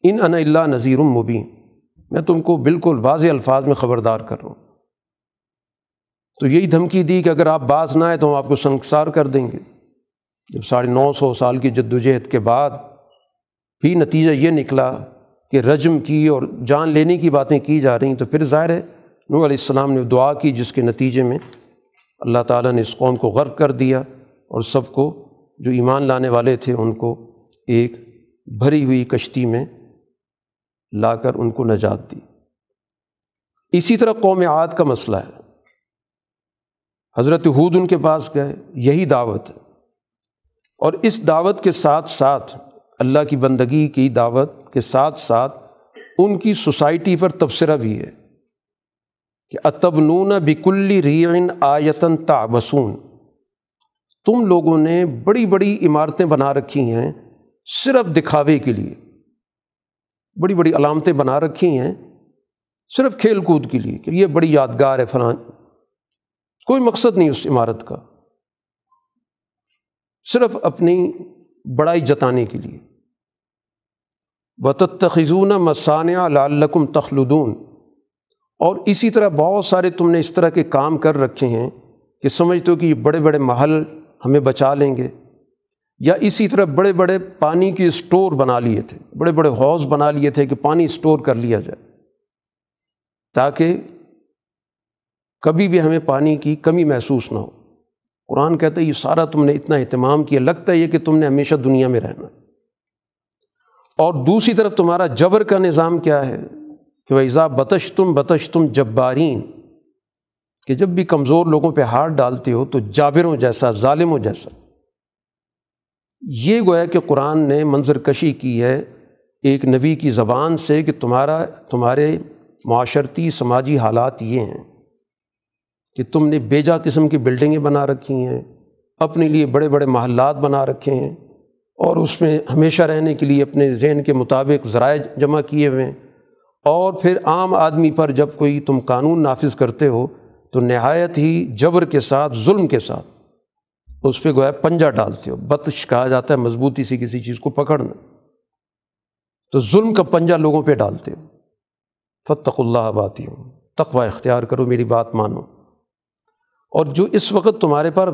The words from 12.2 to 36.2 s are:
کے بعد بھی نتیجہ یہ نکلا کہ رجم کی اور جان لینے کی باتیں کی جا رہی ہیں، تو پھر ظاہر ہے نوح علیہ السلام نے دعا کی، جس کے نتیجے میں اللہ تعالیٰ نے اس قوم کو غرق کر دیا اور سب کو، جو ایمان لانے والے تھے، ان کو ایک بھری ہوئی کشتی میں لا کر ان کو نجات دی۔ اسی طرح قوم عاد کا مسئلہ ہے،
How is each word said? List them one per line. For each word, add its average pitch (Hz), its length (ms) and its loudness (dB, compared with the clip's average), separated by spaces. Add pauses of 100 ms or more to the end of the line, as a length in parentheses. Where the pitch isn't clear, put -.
کے 127 80 0
بعد 120 320 0 (1080)
بھی 165 140 2
نتیجہ 160 360 2
یہ 151 200 2
نکلا 131 480 0 (520)
کہ 139 60 0
رجم 143 420 2
کی 151 280 0
اور 143 160 2 (240)
جان 147 220 2
لینے 156 300 2
کی 160 120 2
باتیں 143 280 2
کی 147 220 0
جا 123 180 2
رہی 139 80 0
ہیں، 135 80 -2
تو 127 120 -4
پھر 156 180 -2
ظاہر 151 260 0
ہے 170 120 -2 (480)
نوح 147 160 2
علیہ 139 140 0
السلام 139 320 0
نے 131 100 0
دعا 127 320 2
کی، 147 180 -2
جس 117 200 -6
کے 131 100 -2
نتیجے 123 400 0
میں 127 160 -2 (800)
اللہ 120 240 0
تعالیٰ 123 300 0
نے 120 100 0
اس - 140 -8
قوم 127 200 0
کو 120 120 -2
غرق 113 300 -2
کر 143 140 2
دیا 131 280 0 (480)
اور 117 120 -6
سب 117 320 -4
کو، 147 360 -4 (300)
جو 123 120 -4
ایمان 127 320 0
لانے 131 260 0
والے 120 280 2
تھے، 123 160 -6
ان 110 220 -2
کو - 420 -10 (300)
ایک 117 260 0 (680)
بھری 143 240 2
ہوئی 127 200 0
کشتی 123 420 -6
میں 117 180 -2 (1300)
لا 113 240 0
کر 123 180 -4
ان 117 160 -2
کو 120 140 -6
نجات 107 460 -2
دی۔ - 60 -18 (1600)
اسی 175 240 2
طرح 220 160 2
قوم 196 280 0
عاد 160 280 2
کا 160 160 -2
مسئلہ 113 320 -2
ہے، - 240 -10 (1800)